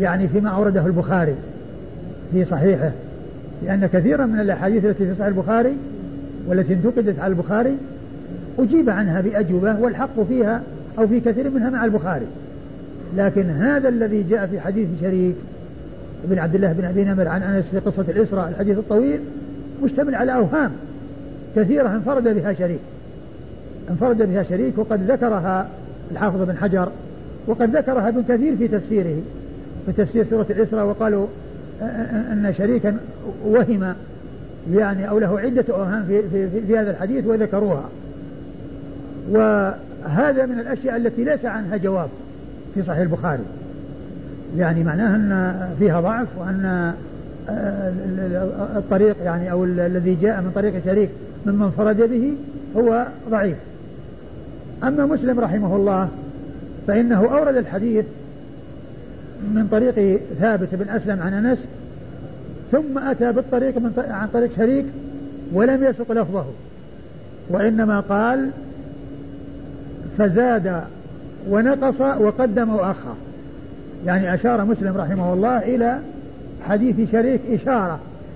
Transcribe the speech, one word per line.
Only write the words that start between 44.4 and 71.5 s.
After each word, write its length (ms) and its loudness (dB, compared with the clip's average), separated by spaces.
يعني، 260 2
معناه 320 2
أن 380 2
فيها 220 4
ضعف، 260 0
وأن، 260 -2
آه، 280 0
ال-، 720 -2
ال-، 560 -2
الطريق، 480 4
يعني، 280 -2
أو 120 2
ال-، 160 0
الذي 340 2
جاء 260 2
من 140 -2
طريق 300 0
شريك 260 4
ممن 160 2
انفرد 340 2
به 360 4
هو 300 4
ضعيف. 260 2
أما 240 2
مسلم 340 2
رحمه 360 2
الله 320 2
فإنه 300 4
أورد 400 4
الحديث 480 0
من 160 2
طريق 500 4
ثابت 320 2
بن 160 -2
أسلم 340 -2
عن 100 -2
أنس، 260 2
ثم 260 2
أتى 340 0
بالطريق 460 0
من 180 0
ط-، 140 -2
عن 180 -4
طريق 280 2
شريك 300 4
ولم 320 4
يسق 280 2
لفظه، 320 0
وإنما 500 4
قال: 500 2
"فزاد 600 4